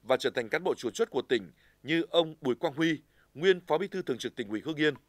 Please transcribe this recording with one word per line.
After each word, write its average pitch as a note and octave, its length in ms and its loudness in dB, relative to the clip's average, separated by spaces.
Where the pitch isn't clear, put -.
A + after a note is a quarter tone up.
và B2 140 2
trở B2+ 120 0
thành A#2 200 -4
cán D3+ 140 -2
bộ D3+ 120 0
chủ A#2 140 -4
chốt A3 200 -2
của - 120 -2
tỉnh G2 300 0
như E3 260 0
ông D#3+ 320 2
Bùi B2+ 140 2
Quang D#3 180 -2
Huy, D#3+ 260 0
nguyên F3+ 340 4
Phó D3+ 100 2
Bí F#3+ 100 -2
thư F#3+ 140 -6
Thường C3+ 160 -4
trực - 180 -6
Tỉnh G#2+ 140 -6
ủy G#2 160 -4
Hưng D#3 100 -4
Yên. D3+ 180 2